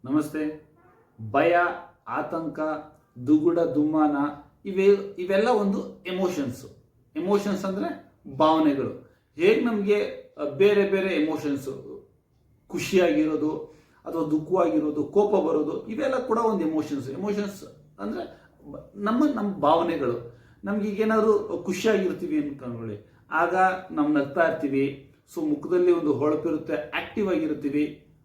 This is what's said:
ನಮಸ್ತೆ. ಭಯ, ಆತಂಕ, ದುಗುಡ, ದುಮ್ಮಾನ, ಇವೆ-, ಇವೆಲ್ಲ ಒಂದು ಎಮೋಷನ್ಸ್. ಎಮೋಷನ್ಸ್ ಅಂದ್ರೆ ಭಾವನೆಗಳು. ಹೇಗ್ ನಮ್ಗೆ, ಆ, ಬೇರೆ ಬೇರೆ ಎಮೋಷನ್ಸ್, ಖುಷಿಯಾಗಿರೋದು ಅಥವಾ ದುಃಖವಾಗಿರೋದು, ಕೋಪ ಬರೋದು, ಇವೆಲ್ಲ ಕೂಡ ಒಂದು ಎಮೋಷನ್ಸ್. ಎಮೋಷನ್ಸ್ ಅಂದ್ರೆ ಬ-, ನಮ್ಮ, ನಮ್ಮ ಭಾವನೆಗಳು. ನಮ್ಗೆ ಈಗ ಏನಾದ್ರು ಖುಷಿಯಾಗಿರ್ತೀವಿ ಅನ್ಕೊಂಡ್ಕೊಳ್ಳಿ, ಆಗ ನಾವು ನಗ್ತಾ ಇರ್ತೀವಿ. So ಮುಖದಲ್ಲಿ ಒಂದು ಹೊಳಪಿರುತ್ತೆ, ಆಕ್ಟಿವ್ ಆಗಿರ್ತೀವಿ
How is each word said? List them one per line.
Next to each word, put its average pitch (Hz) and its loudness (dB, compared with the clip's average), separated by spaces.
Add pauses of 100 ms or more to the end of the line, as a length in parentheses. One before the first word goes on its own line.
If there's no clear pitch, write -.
ನಮಸ್ತೆ. 151 -4 (600)
ಭಯ, 170 4 (520)
ಆತಂಕ, 151 -6 (680)
ದುಗುಡ, 156 4
ದುಮ್ಮಾನ, 151 2 (520)
ಇವೆ-, 196 4
ಇವೆಲ್ಲ 196 2
ಒಂದು 202 0
ಎಮೋಷನ್ಸ್. 180 -4 (500)
ಎಮೋಷನ್ಸ್ 196 0
ಅಂದ್ರೆ 196 -6 (220)
ಭಾವನೆಗಳು. 156 2 (220)
ಹೇಗ್ 208 4
ನಮ್ಗೆ, 208 0 (140)
ಆ, 147 -4
ಬೇರೆ 196 4
ಬೇರೆ 190 0
ಎಮೋಷನ್ಸ್, 151 -2 (1000)
ಖುಷಿಯಾಗಿರೋದು 156 0 (300)
ಅಥವಾ 165 -4
ದುಃಖವಾಗಿರೋದು, 151 0
ಕೋಪ 202 2
ಬರೋದು, 151 -2
ಇವೆಲ್ಲ 262 -2
ಕೂಡ 220 0
ಒಂದು 202 0
ಎಮೋಷನ್ಸ್. 139 -4
ಎಮೋಷನ್ಸ್ 196 -6 (360)
ಅಂದ್ರೆ - -10 (220)
ಬ-, - -16
ನಮ್ಮ, 220 0 (100)
ನಮ್ಮ 208 -2
ಭಾವನೆಗಳು. 147 0 (260)
ನಮ್ಗೆ 208 -2
ಈಗ 196 -4
ಏನಾದ್ರು 220 2
ಖುಷಿಯಾಗಿರ್ತೀವಿ 175 0
ಅನ್ಕೊಂಡ್ಕೊಳ್ಳಿ, 117 -12 (120)
ಆಗ 170 0 (360)
ನಾವು 151 0
ನಗ್ತಾ 151 2
ಇರ್ತೀವಿ. 139 -2 (200)
So 156 -4
ಮುಖದಲ್ಲಿ 175 2
ಒಂದು 156 2
ಹೊಳಪಿರುತ್ತೆ, 151 0
ಆಕ್ಟಿವ್ 170 -4
ಆಗಿರ್ತೀವಿ 147 -2 (240)